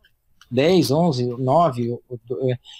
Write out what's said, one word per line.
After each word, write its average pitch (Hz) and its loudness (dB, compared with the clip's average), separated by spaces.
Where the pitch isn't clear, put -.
dez, 143 2
onze, 143 0
nove, 127 0
o-, 120 -10
o-, 127 -6
é, 123 -4